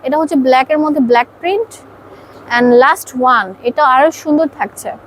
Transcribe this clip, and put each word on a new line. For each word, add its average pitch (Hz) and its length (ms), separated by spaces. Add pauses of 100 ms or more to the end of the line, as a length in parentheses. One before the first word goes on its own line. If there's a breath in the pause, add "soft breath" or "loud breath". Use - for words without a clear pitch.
এটা 277 140
হচ্ছে 320 180
ব্ল্যাকের 262 440
মধ্যে 302 200
ব্ল্যাক 240 280 (120)
প্রিন্ট। 403 280 (920 loud breath)
And 247 140
last 262 480
one, 226 320 (100)
এটা 247 220
আরো 277 260
সুন্দর 311 360 (100)
থাকছে 208 340 (160)